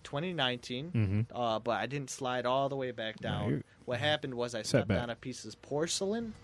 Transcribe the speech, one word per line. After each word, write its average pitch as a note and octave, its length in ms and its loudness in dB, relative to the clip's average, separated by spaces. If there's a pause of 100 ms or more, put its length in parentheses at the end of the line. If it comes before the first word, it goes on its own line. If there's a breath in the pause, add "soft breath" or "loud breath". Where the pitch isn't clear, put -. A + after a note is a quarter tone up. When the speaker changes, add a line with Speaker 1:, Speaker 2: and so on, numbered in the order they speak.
Speaker 1:
twenty E3+ 300 -4
nineteen, B2+ 600 0
Speaker 2:
Mm-hmm. G#2+ 440 4
Speaker 1:
uh, A2+ 220 2
but A2+ 140 0
I A2+ 140 2
didn't C3+ 240 -6
slide B2+ 360 -2
all C#3 220 4
the C#3 80 -2
way C3 140 -2
back A2+ 320 -6
Speaker 2:
No, A#2 80 -2
Speaker 1:
down. G#2+ 200 0
Speaker 2:
you're C#3+ 120 0 (240 soft breath)
Speaker 1:
What B2 140 -2
happened C#3+ 340 2
was A#2+ 200 -2
I A2 80 -4
stepped A2 260 4
Speaker 2:
Setback. A#2 140 4
Speaker 1:
on A#2+ 80 -2
a A2+ 60 -4
piece - 280 -10
of G#2+ 180 -12
porcelain, G3 800 -2